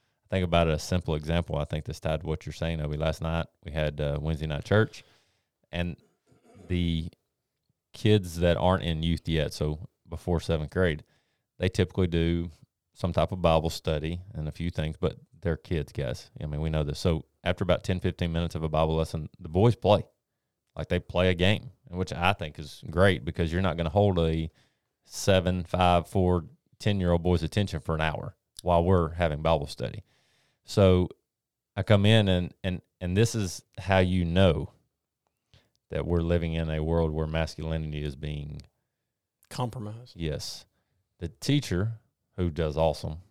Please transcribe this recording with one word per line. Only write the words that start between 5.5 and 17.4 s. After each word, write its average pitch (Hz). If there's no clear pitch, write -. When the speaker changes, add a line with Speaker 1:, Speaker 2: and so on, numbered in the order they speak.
Speaker 1:
and 87
the 85
kids 92
that 85
aren't 92
in 80
youth 85
yet, 76
so 76
before 87
seventh 78
grade, 85
they -
typically 92
do 85
some 87
type 82
of 92
Bible 80
study 80
and 78
a 76
few 85
things, 78
but -
they're 82
kids, 76
guys. 67
I -
mean, 76
we 80
know 78
this. 73
So 82